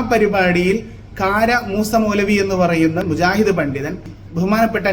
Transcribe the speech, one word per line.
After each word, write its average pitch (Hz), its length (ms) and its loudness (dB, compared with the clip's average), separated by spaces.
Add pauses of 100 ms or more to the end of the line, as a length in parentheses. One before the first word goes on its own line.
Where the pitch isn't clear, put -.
പരിപാടിയിൽ 190 680 2 (420)
കാര 208 300 2 (200)
മൂസ 214 320 0
മൗലവി 208 400 2
എന്ന് 196 120 -2 (100)
പറയുന്ന 165 340 2 (100)
മുജാഹിദ് 190 480 2
പണ്ഡിതൻ 143 380 -4 (400)
ബഹുമാനപ്പെട്ട 208 580 0